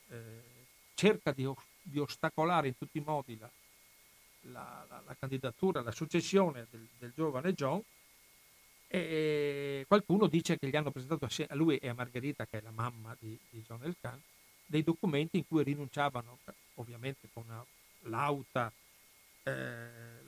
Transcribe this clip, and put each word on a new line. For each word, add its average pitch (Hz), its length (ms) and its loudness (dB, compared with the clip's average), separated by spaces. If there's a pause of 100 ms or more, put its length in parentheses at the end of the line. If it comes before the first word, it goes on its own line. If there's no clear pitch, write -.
eh, 113 340 -14 (520)
cerca 208 360 4
di 135 160 0
os-, 135 160 -6 (180)
di 143 200 -4
ostacolare 160 680 2
in 127 80 -2
tutti 151 220 -8
i 147 40 -2
modi 143 360 -4
la, 107 100 -16 (1040)
la, 131 360 -14
la, 127 180 -18
la 135 100 -12
candidatura, 135 640 0
la 117 120 -4
successione 165 800 2
del, 113 160 -16 (120)
del 123 160 -12
giovane 156 400 0
John, 147 260 2 (1080)
e 147 1000 0
qualcuno 202 400 6
dice 160 300 4
che 135 100 -2
gli 139 80 2
hanno 147 160 0
presentato 139 320 -4
assie-, 147 240 -4
a 143 80 -6
lui 151 220 6
e 131 100 -4
a 120 60 -2
Margherita, 123 520 -4
che 110 120 -6
è 107 40 -6
la 113 80 -14
mamma 113 480 -6
di, 113 180 -10 (140)
di 113 160 -14
John 117 160 -12
Elkann, 135 360 -8 (460)
dei 151 200 2
documenti 165 540 2
in 147 80 0
cui 156 180 4
rinunciavano, 139 720 -2 (360)
ovviamente 120 580 -10
con 113 140 -12
una 113 180 -12 (380)
lauta, 123 680 -2 (680)
eh, 117 840 -8